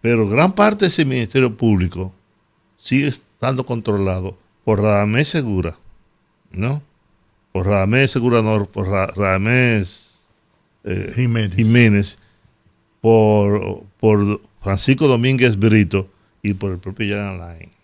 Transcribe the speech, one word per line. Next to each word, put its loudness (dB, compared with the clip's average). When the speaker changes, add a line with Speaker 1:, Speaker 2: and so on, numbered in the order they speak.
Speaker 1:
Pero 0
gran 2
parte 2
de 2
ese 0
Ministerio -2
Público -2
sigue -2
estando -6
controlado -4
por 0
Radamés 0
Segura, -4
¿no? -6
Por -4
Radamés 2
Segura, 2
no, 0
por -8
Ra-, -2
Radamés, -2
eh, -6
Speaker 2:
Jiménez. -2
Speaker 1:
Jiménez, 4
por, 2
por 2
Francisco 0
Domínguez 2
Brito 2
y -4
por -6
el -8
propio -10
Jean -8
Alain. -20